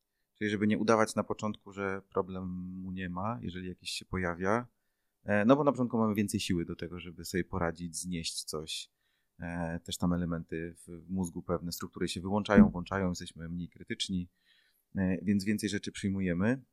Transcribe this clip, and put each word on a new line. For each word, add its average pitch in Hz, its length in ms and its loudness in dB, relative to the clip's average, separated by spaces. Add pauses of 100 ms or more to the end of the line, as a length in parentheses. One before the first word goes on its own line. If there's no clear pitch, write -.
(340)
Czyli 107 160 -2
żeby 104 160 2
nie 107 120 4
udawać 110 360 4
na 107 100 2
początku, 104 480 -6
że 98 380 -4
problemu 92 840 -4
nie 92 160 -6
ma, 101 340 -4
jeżeli 90 260 -8
jakiś - 220 -10
się - 140 -8
pojawia, 92 640 0 (580)
e, 104 200 4
no 131 120 10
bo 147 80 2
na 143 80 6
początku 123 260 0
mamy 110 160 4
więcej 101 260 0
siły 85 240 0
do 85 120 -6
tego, 87 240 -8
żeby 85 240 -12
sobie 87 200 0
poradzić, 85 520 -2
znieść 87 480 -4
coś. - 460 -8 (500)
E, 85 440 -4
też - 120 -8
tam 90 160 2
elementy 85 640 -4
w, 85 320 -18
w 87 40 -16
mózgu, 90 320 -2
pewne 85 300 -4
struktury - 360 -4
się - 120 -6
wyłączają, 101 500 8
włączają, 90 380 -2
jesteśmy 85 400 -6
mniej 85 200 -6
krytyczni, - 600 -6 (680)
e, 92 260 2
więc 101 220 2
więcej 107 240 -2
rzeczy 98 240 -4
przyjmujemy. 98 680 0 (100)